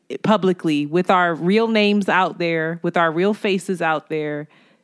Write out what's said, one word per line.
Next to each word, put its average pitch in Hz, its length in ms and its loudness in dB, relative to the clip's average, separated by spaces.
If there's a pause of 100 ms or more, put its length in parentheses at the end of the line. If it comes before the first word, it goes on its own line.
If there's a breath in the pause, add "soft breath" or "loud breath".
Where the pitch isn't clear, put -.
(220)
publicly 175 640 0
with 175 240 0
our 175 240 2
real 196 340 0
names 208 400 2
out 180 300 0
there, 165 440 -2
with 170 140 -4
our 170 160 4
real 190 220 0
faces 190 480 -4
out 160 260 -2
there, 151 400 -6 (360 soft breath)